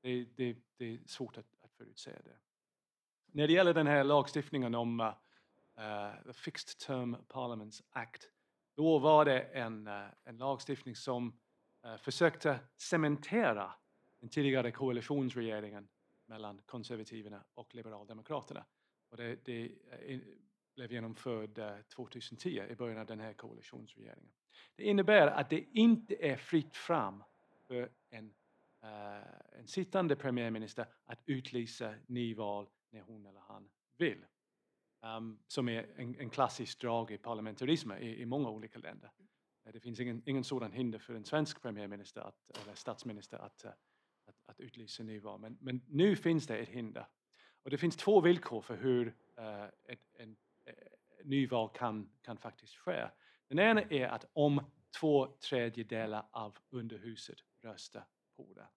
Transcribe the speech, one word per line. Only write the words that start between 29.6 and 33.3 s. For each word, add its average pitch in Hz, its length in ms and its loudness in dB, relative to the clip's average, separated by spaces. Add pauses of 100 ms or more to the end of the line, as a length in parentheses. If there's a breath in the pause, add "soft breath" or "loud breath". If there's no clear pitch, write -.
sittande 180 480 2
premiärminister 117 720 -4 (200 soft breath)
att 117 200 -14
utlysa 120 680 -6 (120)
nyval 107 600 -4 (220)
när 110 120 -20
hon 104 240 -20
eller 98 140 -20